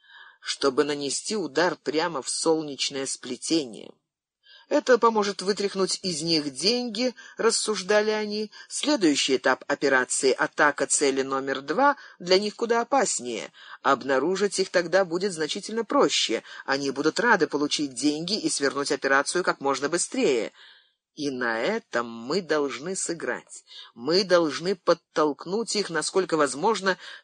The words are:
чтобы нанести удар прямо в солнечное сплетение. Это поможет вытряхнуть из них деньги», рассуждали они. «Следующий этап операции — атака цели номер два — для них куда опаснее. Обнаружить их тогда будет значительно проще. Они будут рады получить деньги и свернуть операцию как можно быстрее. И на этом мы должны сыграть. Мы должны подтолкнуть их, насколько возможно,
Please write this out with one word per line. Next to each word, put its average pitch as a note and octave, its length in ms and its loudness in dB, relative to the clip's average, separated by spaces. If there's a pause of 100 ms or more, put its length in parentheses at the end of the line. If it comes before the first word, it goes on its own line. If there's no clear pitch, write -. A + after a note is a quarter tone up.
(400)
чтобы C#3 440 0
нанести C#3+ 520 -4
удар E3+ 400 0
прямо D#3 460 -2
в - 60 -8
солнечное D3 800 -2
сплетение. B2 880 -4 (760)
Это B3+ 300 4
поможет G#3 440 2
вытряхнуть F#3+ 600 -2
из E3 200 -4
них D#3 300 0
деньги», A3+ 640 -2 (220)
рассуждали G#3+ 760 2
они. G#3+ 400 -4 (180)
«Следующий E3 680 2
этап - 320 0
операции — C3+ 640 2
атака D3 560 0
цели C3+ 340 2
номер C3+ 380 -4
два — A#3 360 2 (220)
для F#3 220 4
них G#3 160 -6
куда A#3 240 0
опаснее. B2 720 -2 (300)
Обнаружить C#3 760 2
их F#3+ 120 0
тогда F3+ 340 2
будет F3+ 280 -2
значительно G3+ 520 -4
проще. C#3 580 2 (220)
Они C#3 260 -2
будут D3 300 0
рады G3+ 260 4
получить C#3+ 480 -2
деньги D3+ 420 -2
и D#3+ 140 -2
свернуть C#3 400 -2
операцию C#3 540 0
как F3 160 -2
можно C3+ 280 0
быстрее. E3 640 0 (600)
И D3 160 -4
на A#2+ 300 -2
этом B2 500 -2
мы B2+ 320 -4
должны D3+ 520 -2
сыграть. B2+ 680 -6 (300)
Мы D#3+ 280 0
должны E3+ 520 2
подтолкнуть E3+ 1000 -2
их, F#3+ 140 -2
насколько E3 460 0
возможно, F3+ 600 2 (260)